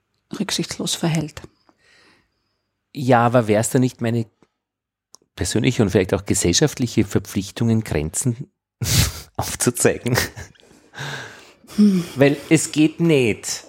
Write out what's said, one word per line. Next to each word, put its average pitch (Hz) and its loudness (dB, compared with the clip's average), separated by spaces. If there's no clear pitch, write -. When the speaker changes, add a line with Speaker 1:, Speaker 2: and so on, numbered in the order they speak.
Speaker 1:
rücksichtslos - -6
verhält. 156 -4
Speaker 2:
Ja, 127 4
aber 120 2
wär's 107 2
da 139 2
nicht 127 0
meine 117 -2
persönliche 120 0
und 98 2
vielleicht 95 2
auch 98 -2
gesellschaftliche 107 0
Verpflichtungen, 110 -2
Grenzen 113 -4
<laughs> - -4
aufzuzeigen? - -2
Speaker 1:
Hm. 196 4
Speaker 2:
Weil 139 6
es 156 2
geht 156 2
nicht, 135 0